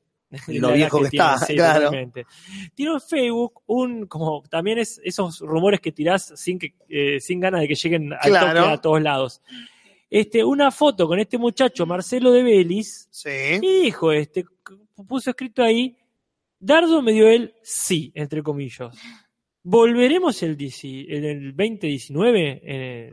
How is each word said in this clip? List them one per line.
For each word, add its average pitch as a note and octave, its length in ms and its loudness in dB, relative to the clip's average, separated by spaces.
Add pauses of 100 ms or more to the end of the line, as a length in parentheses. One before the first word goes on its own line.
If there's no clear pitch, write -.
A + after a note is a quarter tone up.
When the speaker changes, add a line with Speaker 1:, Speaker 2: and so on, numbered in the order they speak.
(300)
Speaker 1:
Lo C3+ 80 -18 (100)
Speaker 2:
la B2 220 -2
edad - 60 4
Speaker 1:
viejo D3 260 2
que C#3 80 0
Speaker 2:
tiene, D3 160 2
Speaker 1:
está, C3+ 200 2
Speaker 2:
sí, D3 100 -2
Speaker 1:
claro. D#3 300 4
Speaker 2:
totalmente. B2+ 400 -6 (500)
Tiró D4+ 180 -4
en C4+ 80 -4
Facebook A#3+ 640 -4
un, A#3+ 420 -4
como D#3 420 -6
también F#3+ 300 -2
es - 240 -8
esos F3+ 380 -6
rumores E3+ 400 0
que D#3+ 100 -6
tirás E3+ 460 -2
sin F3+ 220 -6
que, D#3+ 160 -14 (120)
eh, C#3+ 320 -2
sin F3+ 220 -6
ganas F#3 200 0
de D3 60 0
que C#3+ 80 -2
lleguen D#3+ 380 -2
al B2+ 80 -12
Speaker 1:
Claro. E3+ 400 4
Speaker 2:
toque F3+ 120 4
a D3+ 80 0
todos D#3 200 2
lados. C3+ 400 -2 (680)
Este, A3 340 2
una C#4 260 2
foto G3+ 380 2
con E3+ 120 0
este A3+ 200 -4
muchacho, A#3+ 480 0
Marcelo A#3+ 440 0
de B3 120 6
Belis, G3+ 640 2
Speaker 1:
Sí. - 200 -14 (320)
Speaker 2:
y F#4+ 240 2
dijo, E3 260 0
este, D3+ 320 -2
c-, G3 640 -20
puso B3+ 240 -6
escrito B3 320 -4
ahí, A#3+ 340 0 (600)
Dardo D#4+ 420 4
me A3+ 120 2
dio A3 140 6
el A3+ 360 4
sí, - 500 -4
entre D3+ 300 -8
comillas. C3 520 -10 (680)
¿Volveremos A#3+ 800 2
el D#3+ 140 -4
dieci-, C#3 520 -14
en D3 160 -6
el C#3+ 280 -8
veinte G3+ 340 -4
diecinueve, D3+ 760 -2
en C3+ 180 -8 (320)